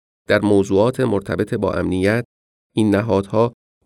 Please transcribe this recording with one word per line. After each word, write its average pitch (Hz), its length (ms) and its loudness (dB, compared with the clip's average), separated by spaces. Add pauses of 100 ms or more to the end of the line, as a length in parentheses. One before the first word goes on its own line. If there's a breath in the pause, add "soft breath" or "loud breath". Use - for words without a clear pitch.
(280)
در 104 120 2
موضوعات 101 600 2
مرتبط 104 540 -2
با 104 180 -2
امنیت، 92 520 -2 (500)
این 107 200 2
نهادها 107 580 0 (340)